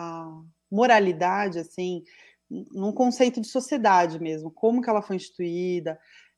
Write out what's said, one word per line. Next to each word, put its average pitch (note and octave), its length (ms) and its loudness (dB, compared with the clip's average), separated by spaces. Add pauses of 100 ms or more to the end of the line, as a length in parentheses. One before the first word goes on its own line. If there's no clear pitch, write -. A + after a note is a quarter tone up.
(720)
moralidade, G3 880 2
assim, F3 440 -6 (480)
n-, F#3 220 -12
num G3+ 200 -4
conceito B3 480 2
de A3 80 -6
sociedade G3+ 720 2
mesmo, D#3+ 320 -8
como A#3 300 2
que A#3+ 80 -6
ela G#3+ 140 2
foi G3 140 -6
instituída, F3 840 -6 (400)